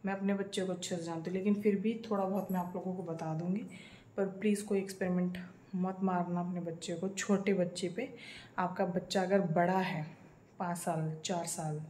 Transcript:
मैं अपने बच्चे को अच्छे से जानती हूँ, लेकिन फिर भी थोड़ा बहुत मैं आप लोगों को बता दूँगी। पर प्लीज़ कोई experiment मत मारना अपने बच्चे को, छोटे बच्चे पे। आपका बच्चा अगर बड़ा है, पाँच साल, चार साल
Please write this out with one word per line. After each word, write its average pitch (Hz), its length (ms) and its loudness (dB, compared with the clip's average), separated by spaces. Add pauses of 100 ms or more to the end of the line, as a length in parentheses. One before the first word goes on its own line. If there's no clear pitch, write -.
मैं 190 60 -2
अपने 196 220 2
बच्चे 196 320 -2
को 185 60 -2
अच्छे 180 240 -4
से 165 60 -4
जानती 165 280 -4
हूँ, 185 80 -2
लेकिन 202 240 4
फिर 202 140 6
भी 220 180 2 (160)
थोड़ा 196 140 2
बहुत 190 280 0
मैं 180 80 2
आप 175 140 -4
लोगों 180 200 -2
को 185 80 -6
बता 160 320 -4
दूँगी। 180 280 0 (540)
पर 196 100 2
प्लीज़ 202 380 2
कोई 196 140 2
experiment 180 600 0 (360)
मत 185 280 0
मारना 180 380 2
अपने 175 200 -2
बच्चे 165 340 -4
को, 175 140 -2
छोटे 196 460 2
बच्चे 175 340 0
पे। 233 200 -4 (500)
आपका 180 280 0
बच्चा 180 360 0
अगर 190 180 4
बड़ा 175 380 4
है, 165 280 0 (520)
पाँच 175 200 -2
साल, 160 340 0 (120)
चार 170 220 -2
साल 156 440 -4